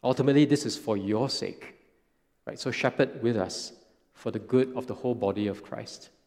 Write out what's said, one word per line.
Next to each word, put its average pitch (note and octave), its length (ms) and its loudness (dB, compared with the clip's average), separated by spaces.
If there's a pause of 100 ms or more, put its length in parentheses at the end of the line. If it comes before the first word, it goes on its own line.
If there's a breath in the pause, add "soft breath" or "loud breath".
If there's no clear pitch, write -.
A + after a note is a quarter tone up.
Ultimately, C#3 420 6
this C#3+ 200 2
is A2 120 -4
for A2 180 -2
your G#2+ 340 0
sake, - 460 -8 (680)
right? - 140 -12
So C3+ 120 -6
shepherd B2+ 500 0
with A#2 140 0
us - 380 -4 (400)
for - 180 -10
the G#2+ 80 -6
good B2+ 360 2
of A#2+ 120 -8
the G#2 60 -8
whole B2 220 -4
body G#2 320 0
of G2 140 -4
Christ. - 480 -14 (160)